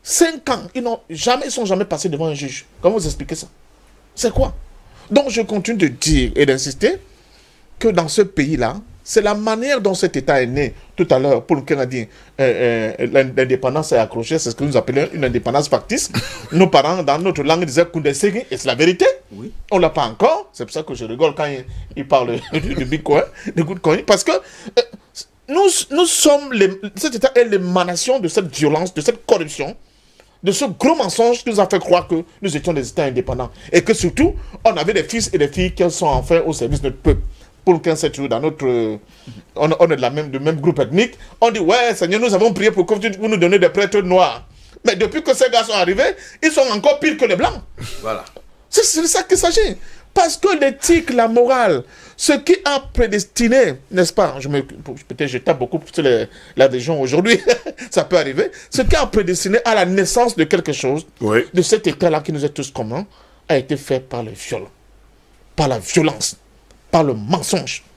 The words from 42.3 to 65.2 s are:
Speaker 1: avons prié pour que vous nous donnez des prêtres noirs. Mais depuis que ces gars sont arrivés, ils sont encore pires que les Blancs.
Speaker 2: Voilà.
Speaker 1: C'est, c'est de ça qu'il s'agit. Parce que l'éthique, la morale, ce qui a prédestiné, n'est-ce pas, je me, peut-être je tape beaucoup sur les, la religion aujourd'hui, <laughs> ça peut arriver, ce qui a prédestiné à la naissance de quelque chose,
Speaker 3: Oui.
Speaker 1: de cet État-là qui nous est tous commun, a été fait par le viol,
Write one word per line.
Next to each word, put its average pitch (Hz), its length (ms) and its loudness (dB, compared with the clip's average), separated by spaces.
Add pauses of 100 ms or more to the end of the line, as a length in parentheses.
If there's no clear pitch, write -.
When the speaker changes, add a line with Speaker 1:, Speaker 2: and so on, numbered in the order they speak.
Speaker 1:
avons 208 200 4
prié 196 180 2
pour 180 160 0
que 214 80 2
vous 202 320 -4
nous 214 100 0
donnez 175 220 4
des 175 100 4
prêtres 202 320 0
noirs. 180 460 0 (360)
Mais 202 120 2
depuis 220 260 -2
que 311 140 0
ces 262 160 2
gars 233 120 2
sont 226 100 -4
arrivés, 202 420 0 (260)
ils 311 100 2
sont 311 120 2 (100)
encore 285 260 2
pires 302 180 0
que 262 80 2
les 208 100 2
Blancs. 240 260 -2 (400)
Speaker 2:
Voilà. 110 240 -6 (420)
Speaker 1:
C'est, - 160 4
c'est 320 200 0
de 339 40 0
ça 349 140 0
qu'il 349 160 2
s'agit. 359 400 0 (340)
Parce 339 260 2
que 370 220 0
l'éthique, 285 520 2
la 233 160 2
morale, 233 560 2 (340)
ce - 160 2
qui 339 220 2 (100)
a 285 140 0
prédestiné, 226 960 2 (160)
n'est-ce 180 200 2
pas, 151 280 0
je 135 100 -10
me, 143 140 0
peut-être 139 640 -8
je 123 100 -6
tape 156 220 0
beaucoup 185 200 -4 (140)
sur - 80 -2
les, 120 240 2 (320)
la 135 100 8
religion 131 320 -2
aujourd'hui, 160 400 2 (260)
<laughs> - 260 -14
ça 165 140 2
peut 180 120 0
arriver, 151 340 -2 (200)
ce - 100 0
qui - 140 2
a 294 100 0
prédestiné 202 600 0
à 226 100 2
la 190 100 4
naissance 196 500 0
de 160 100 2
quelque 165 280 -2
chose, 135 320 -4 (160)
Speaker 3:
Oui. 113 320 2
Speaker 1:
de 180 80 4
cet 208 240 2
État-là 160 360 0
qui 156 120 -8
nous 143 100 -4
est 147 60 -2
tous 139 220 -8
commun, 123 340 -8 (420)
a 165 100 2
été 135 200 -2
fait 131 240 -4
par 120 220 -10
le 107 80 -10
viol, - 320 -10 (920)